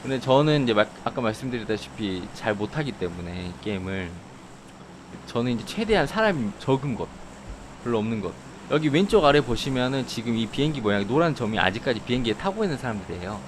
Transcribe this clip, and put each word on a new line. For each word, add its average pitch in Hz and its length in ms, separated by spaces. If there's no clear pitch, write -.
근데 131 160
저는 143 440
이제 117 100
막, 107 160
아까 120 180
말씀드렸다시피 110 1000
잘 110 220
못하기 113 380
때문에 87 560
이 - 140
게임을, 95 460
저는 120 260
이제 104 120
최대한 202 420
사람이 180 520
적은 135 360
곳, 87 120
별로 117 160
없는 110 220
곳. 90 120
여기 151 180
왼쪽 190 360
아래 143 160
보시면은 127 680
지금 117 300
이 113 100
비행기 143 340
모양, 101 260
노란 151 280
점이 110 240
아직까지 104 420
비행기에 120 320
타고 196 300
있는 160 140
사람들이에요. 98 720